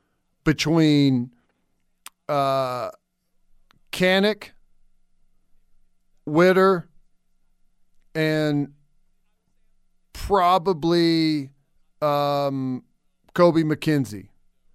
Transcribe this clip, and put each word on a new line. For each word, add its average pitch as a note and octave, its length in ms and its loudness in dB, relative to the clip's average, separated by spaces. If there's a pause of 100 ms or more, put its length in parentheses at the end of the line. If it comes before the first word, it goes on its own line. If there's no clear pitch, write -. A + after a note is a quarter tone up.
(420)
between, D3 880 2 (960)
uh, C3+ 640 -4 (1040)
Kanak, G3 580 0 (1800)
Witter, F3+ 640 2 (1200)
and D#3 600 -2 (1400)
probably, E3+ 1400 0 (520)
um, C#3+ 800 -4 (520)
Kobe E3+ 280 4
McKenzie D3 680 -4 (440)